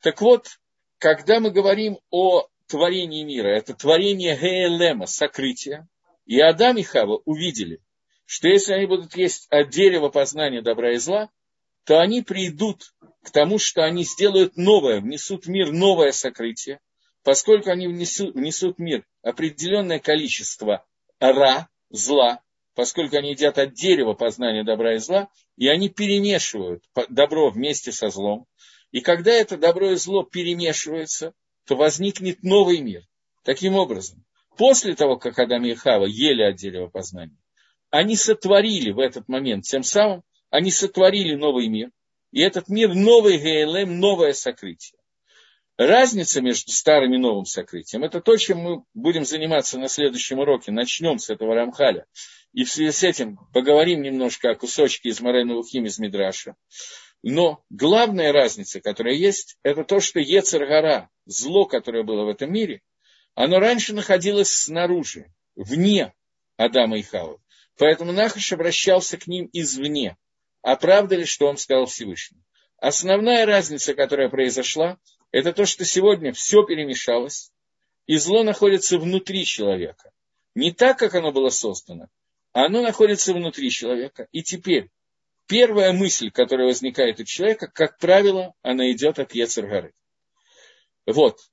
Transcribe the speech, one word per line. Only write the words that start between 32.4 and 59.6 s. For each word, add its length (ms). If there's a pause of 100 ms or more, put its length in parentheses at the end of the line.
новый 380
мир. 220 (420)
Таким 300
образом, 500 (320)
после 380
того, 220
как 220
Адам 260
и 100
Хава 320
ели 360
от 140
дерева 320
познания, 480 (540)
они 260
сотворили 760
в 80
этот 300
момент, 360
тем 180
самым 400 (280)
они 200
сотворили 640
новый 340
мир, 220 (400)
и 100
этот 280
мир — 260
новый 440
Геэлем, 640
новое 320
сокрытие. 640 (800)
Разница 640
между 300
старым 420
и 40
новым 280
сокрытием — 580
это 160
то, 160
чем 220
мы 260 (100)
будем 300
заниматься 540
на 100
следующем 500
уроке. 320
Начнем 480
с 120
этого 240
Рамхаля. 520 (460)
И 120
в 60
связи 220
с 100
этим 360 (160)
поговорим 480
немножко 480
о 40
кусочке 540
из 120
Морeh 240
Нехуим 420
из 120
Мидраша. 560 (680)
Но 480
главная 640
разница, 480
которая 340
есть, 480